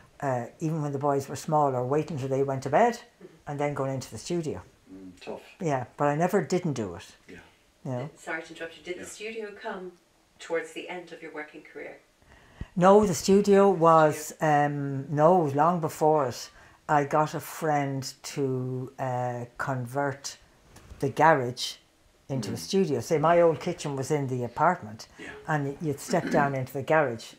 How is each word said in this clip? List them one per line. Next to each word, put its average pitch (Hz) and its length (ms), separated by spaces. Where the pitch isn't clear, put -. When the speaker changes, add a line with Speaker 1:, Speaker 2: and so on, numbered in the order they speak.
Speaker 1:
uh, 123 280
even 160 220
when 147 100
the 139 80
boys 139 300
were 147 80
smaller, 139 480
waiting 151 320
till 131 120
they 135 140
went 135 200
to 131 60
bed 226 300
and 147 120
then 147 140
going 135 200
into 131 180
the 113 60
studio. 151 440
Speaker 2:
Mm, 95 180
tough. 107 200
Speaker 1:
Yeah, 135 240
but 147 140
I 147 60
never 180 280
didn't 175 300
do 104 220
it. - 100
Speaker 2:
Yeah. - 80
Speaker 1:
You 135 60
know? 123 260
Speaker 3:
Sorry 165 260
to - 60
interrupt 165 280
you. 151 60
Did 175 140
Speaker 2:
Yeah. - 60
Speaker 3:
the - 60
studio 214 400
come 185 340
towards 160 340
the 156 160
end 170 240
of 160 80
your 156 120
working 151 280
career? - 360
Speaker 1:
No, 196 300
the 185 80
studio 196 560
was, 160 720
um, 143 720
no, 165 300
long 165 260
before 156 480
it. - 220
I 147 160
got 151 300
a 151 40
friend 139 600
to, 127 760
uh, 123 480
convert 135 800
the 139 100
garage 143 640
into 127 200
a 117 40
Speaker 2:
Mm. - 40
Speaker 1:
studio. 165 420
Say, 151 200
my 170 220
old 165 180
kitchen 160 360
was 135 140
in 147 180
the 127 160
apartment, 131 640
Speaker 2:
Yeah. - 80
Speaker 1:
and 143 340
you'd 151 180
step 160 320
down 143 240
into 127 180
the 139 80
garage. 135 580